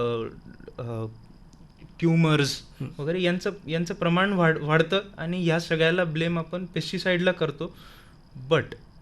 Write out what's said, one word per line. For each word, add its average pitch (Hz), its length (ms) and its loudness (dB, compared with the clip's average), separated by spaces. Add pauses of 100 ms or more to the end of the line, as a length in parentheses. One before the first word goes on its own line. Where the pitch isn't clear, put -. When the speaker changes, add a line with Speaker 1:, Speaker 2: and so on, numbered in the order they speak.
(800)
Speaker 1:
अ, 117 280 -6 (920)
ट्युमर्स 160 640 4 (180)
Speaker 2:
हं. 135 60 -8 (120)
Speaker 1:
वगैरे 165 240 -2
यांचं, 180 280 0 (180)
यांचं 170 260 -2
प्रमाण 180 380 2
वाढ-, 165 280 4
वाढतं 160 400 2 (180)
आणि 175 280 -2
या 165 140 2
सगळ्याला 165 440 2
ब्लेम 165 340 -2
आपण 180 280 -6
पेस्टिसाइडला 180 680 0
करतो. 165 440 -4 (760)
But 131 220 0 (280)